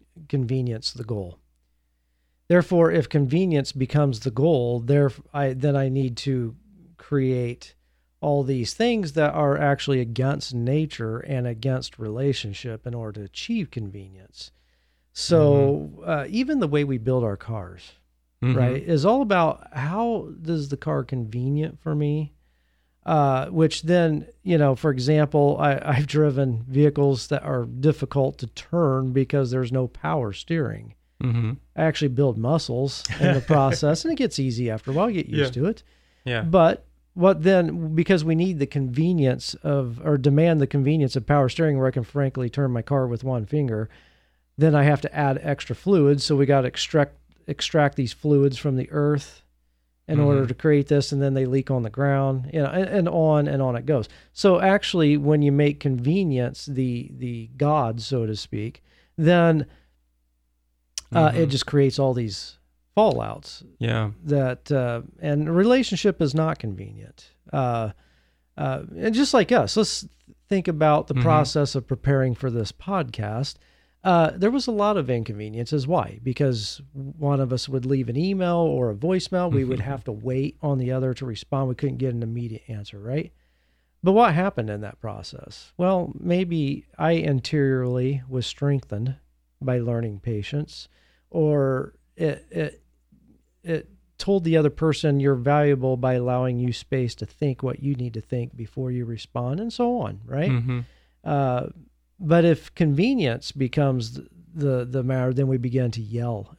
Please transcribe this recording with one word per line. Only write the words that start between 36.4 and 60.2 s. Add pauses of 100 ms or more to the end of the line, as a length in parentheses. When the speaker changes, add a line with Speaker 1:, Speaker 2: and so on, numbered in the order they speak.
Speaker 1:
But (300)
what
then,
because
we
need
the
convenience
of,
or
demand
the
convenience
of
power
steering
where
I
can
frankly
turn
my
car
with
one
finger, (720)
then
I
have
to
add
extra
fluids.
So
we
gotta
extract, (320)
extract
these
fluids
from
the
earth (680)
in
order
Speaker 2:
Mm-hmm.
Speaker 1:
to
create
this,
and
then
they
leak
on
the
ground,
you
know,
and,
and
on
and
on
it
goes. (240)
So
actually,
when
you
make
convenience
the,
the
god,
so
to
speak, (340)
then, (1500)